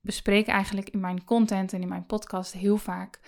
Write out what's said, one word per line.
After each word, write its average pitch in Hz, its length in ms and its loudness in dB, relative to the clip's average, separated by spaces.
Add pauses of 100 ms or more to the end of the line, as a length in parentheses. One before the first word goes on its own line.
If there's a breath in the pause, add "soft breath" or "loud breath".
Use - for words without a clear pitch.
bespreek 208 460 2
eigenlijk 196 440 0
in 202 100 -2
mijn 180 240 -4
content 214 480 2
en 185 100 -4
in 180 60 -4
mijn 180 180 -6
podcast 185 460 -6
heel 202 240 2
vaak 185 520 -6